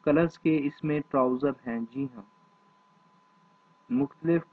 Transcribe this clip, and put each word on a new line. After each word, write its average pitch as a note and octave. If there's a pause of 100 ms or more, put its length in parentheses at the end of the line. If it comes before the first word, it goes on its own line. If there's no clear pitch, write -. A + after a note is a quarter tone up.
colors D#3+
के D#3+
इसमें D3
trouser C3 (120)
हैं। A#2
जी C3+
हाँ, G2+ (1600)
मुख्तलिफ D#3+